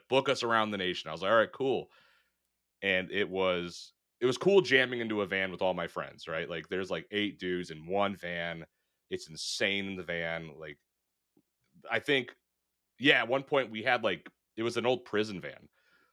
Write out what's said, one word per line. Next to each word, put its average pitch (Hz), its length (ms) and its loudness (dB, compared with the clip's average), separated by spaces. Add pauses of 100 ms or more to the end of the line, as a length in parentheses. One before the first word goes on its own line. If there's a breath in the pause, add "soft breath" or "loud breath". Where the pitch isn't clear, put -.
book 135 200 4
us 123 140 0
around 110 280 4
the 104 60 -2
nation." 90 320 -4
I - 20 -8
was 80 100 -8
like, 95 100 0
"All 113 60 8
right, 104 140 6
cool." 117 400 -2 (920 soft breath)
And 92 280 2
it 98 180 0
was, 90 640 -2 (280)
it 123 60 4
was 127 100 0
cool 196 240 6
jamming 127 400 2
into 107 200 0
a 98 60 0
van 95 240 -2
with 87 120 -8
all 92 100 4
my 85 140 -4
friends, 71 400 -10
right? 80 220 -4
Like, 85 200 -8
there's, 92 220 -4
like, 82 200 -6
eight 104 280 -4
dudes 90 320 -4
in 78 160 -14
one 98 280 0
van. 85 500 -8 (440)
It's 92 200 -8
insane 98 580 -4
in 98 80 -6
the 90 80 -8
van. 82 560 -6
Like, 76 180 -14 (1120)
I 113 100 0
think, 135 360 0 (640)
yeah, 135 220 6
at 117 60 0
one 135 160 2
point 135 280 0
we 110 120 -8
had, 123 200 2
like, 92 260 -2 (280)
it 113 60 -2
was 117 140 -2
an 117 80 0
old 123 200 2
prison 104 360 -2
van. - 280 -14 (440)